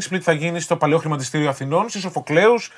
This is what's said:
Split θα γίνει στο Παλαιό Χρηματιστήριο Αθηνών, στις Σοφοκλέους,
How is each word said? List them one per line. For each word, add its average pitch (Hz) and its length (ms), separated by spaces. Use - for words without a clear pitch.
Split 185 100
θα 170 120
γίνει 165 280
στο 165 160
Παλαιό 156 220
Χρηματιστήριο 147 500
Αθηνών, 156 400
στις 208 140
Σοφοκλέους, 185 760